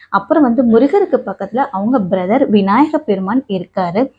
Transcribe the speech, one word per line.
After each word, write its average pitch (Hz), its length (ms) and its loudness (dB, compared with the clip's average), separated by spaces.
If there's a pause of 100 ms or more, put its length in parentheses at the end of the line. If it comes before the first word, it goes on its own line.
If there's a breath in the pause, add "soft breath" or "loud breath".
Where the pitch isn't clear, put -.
அப்புறம் 311 340 0
வந்து 247 220 2
முருகருக்கு 262 640 2
பக்கத்துல 202 300 -8
அவங்க 247 420 -2
பிரதர் 196 500 0
விநாயக 214 500 2
பெருமான் 208 500 -2
இருக்காரு. 190 720 -4